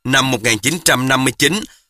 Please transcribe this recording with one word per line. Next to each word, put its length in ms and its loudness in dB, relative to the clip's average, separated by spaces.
năm 260 0
một 120 -2
nghìn 160 0
chín 260 -2
trăm 240 2
năm 160 2
mươi 140 2
chín, 260 0